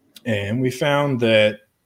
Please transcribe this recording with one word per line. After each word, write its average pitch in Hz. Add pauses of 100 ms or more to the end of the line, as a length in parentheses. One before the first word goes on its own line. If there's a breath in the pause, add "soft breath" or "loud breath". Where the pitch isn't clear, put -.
(240)
And 107
we 127
found 143
that 107 (260)